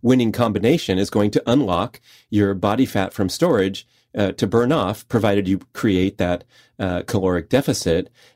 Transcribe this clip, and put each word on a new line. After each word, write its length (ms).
winning 280
combination 680
is 120
going 220
to 180
unlock 500
your 240
body 320
fat 260
from 160
storage, 600
uh, 140
to 160
burn 240
off, 380
provided 400
you 100
create 460
that, 260
uh, 300
caloric 420
deficit. 600